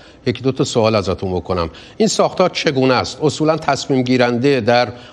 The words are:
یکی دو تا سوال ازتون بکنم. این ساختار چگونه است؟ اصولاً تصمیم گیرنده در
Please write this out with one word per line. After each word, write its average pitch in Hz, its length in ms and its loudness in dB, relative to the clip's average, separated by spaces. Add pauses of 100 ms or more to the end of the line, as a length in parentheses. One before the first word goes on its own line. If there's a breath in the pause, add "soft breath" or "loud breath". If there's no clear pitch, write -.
(260 loud breath)
یکی 117 180 -4
دو 131 80 2
تا 135 120 -2
سوال 110 320 2
ازتون 92 400 -2
بکنم. 87 340 -4 (280 loud breath)
این 214 100 2
ساختار 180 420 0
چگونه 131 440 0
است؟ 107 300 -2
اصولاً 156 340 0
تصمیم 135 440 0
گیرنده 123 600 2
در 120 260 2 (260 loud breath)